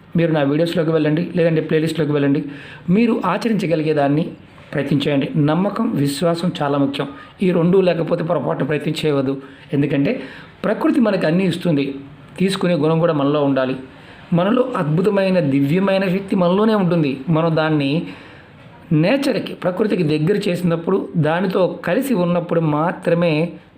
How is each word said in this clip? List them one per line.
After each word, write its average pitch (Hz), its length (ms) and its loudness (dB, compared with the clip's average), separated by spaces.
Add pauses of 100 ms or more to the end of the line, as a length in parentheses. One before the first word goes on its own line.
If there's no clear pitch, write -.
(180)
మీరు 165 140 2
నా 156 100 0
వీడియోస్లోకి 160 500 0
వెళ్ళండి, 160 440 0
లేదంటే 165 260 2
ప్లేలిస్ట్లోకి 160 500 0
వెళ్ళండి. 143 320 0 (460)
మీరు 226 360 2
ఆచరించగలిగే 170 680 0
దాన్ని 143 380 0 (420)
ప్రయత్నించేయండి. 143 640 0
నమ్మకం, 196 580 0
విశ్వాసం 170 560 0 (100)
చాలా 143 160 0
ముఖ్యం. 139 300 -2 (360)
ఈ 180 80 4
రెండూ 175 300 4
లేకపోతే 165 420 0
పొరపాటు 156 420 -2
ప్రయత్నం 151 280 -2 (120)
చేయవద్దు. 139 360 0 (320)
ఎందుకంటే 143 480 0 (420)
ప్రకృతి 220 360 0
మనకు 202 280 2
అన్నీ 175 160 2
ఇస్తుంది, 147 520 0 (420)
తీసుకునే 180 360 0
గుణం 160 260 2
కూడా 165 140 2
మనలో 143 300 0
ఉండాలి. 131 320 0 (580)
మనలో 220 440 2
అద్భుతమైన, 185 600 0
దివ్యమైన 175 720 0
శక్తి 196 260 -2
మనలోనే 196 400 2
ఉంటుంది. 170 540 0
మనం 160 260 2
దాన్ని 156 520 0 (840)
నేచర్కి, 208 600 0
ప్రకృతికి 180 500 -2
దగ్గర 156 360 0 (100)
చేసినప్పుడు, 175 680 -2
దానితో 175 680 0
కలిసి 226 280 0
ఉన్నప్పుడు 175 460 0
మాత్రమే 165 920 0 (240)